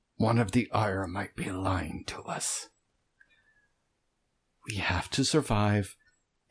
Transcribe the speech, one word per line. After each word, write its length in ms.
one 220
of 140
the 200
Ire 340
might 300
be 140
lying 560
to 160
us. 460
We 100
have 340
to 140
survive 720